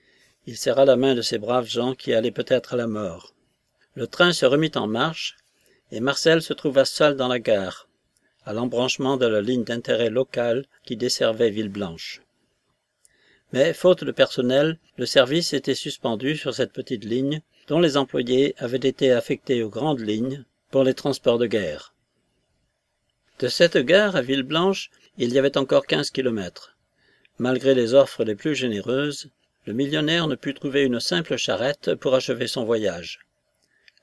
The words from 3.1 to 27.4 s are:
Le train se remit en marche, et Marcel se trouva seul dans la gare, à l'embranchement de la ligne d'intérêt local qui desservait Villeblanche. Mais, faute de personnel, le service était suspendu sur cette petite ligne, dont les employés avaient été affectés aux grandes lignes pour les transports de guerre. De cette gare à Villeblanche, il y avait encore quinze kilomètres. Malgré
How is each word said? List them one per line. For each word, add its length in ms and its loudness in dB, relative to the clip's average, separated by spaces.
Le 140 -8
train 260 2
se 120 2
remit 300 2
en 120 -2
marche, 500 -4
et 100 -8
Marcel 400 2
se 100 -8
trouva 320 2
seul 320 2
dans 140 -2
la 100 -2
gare, 480 -2
à 60 -8
l'embranchement 640 -2
de 120 2
la 140 2
ligne 220 -2
d'intérêt 460 -2
local 560 -2
qui 140 -8
desservait 540 0
Villeblanche. 680 -8
Mais, 200 2
faute 300 2
de 80 -4
personnel, 680 2
le 80 -4
service 480 2
était 220 -2
suspendu 600 -4
sur 200 -6
cette 180 -2
petite 320 -8
ligne, 360 -2
dont 120 2
les 160 4
employés 640 2
avaient 200 -4
été 340 2
affectés 520 0
aux 60 -4
grandes 320 -2
lignes 420 -4
pour 120 4
les 120 2
transports 420 0
de 80 0
guerre. 480 -4
De 80 -2
cette 300 4
gare 380 4
à 60 2
Villeblanche, 680 0
il 120 0
y 60 0
avait 220 2
encore 260 2
quinze 240 -2
kilomètres. 640 -6
Malgré 380 2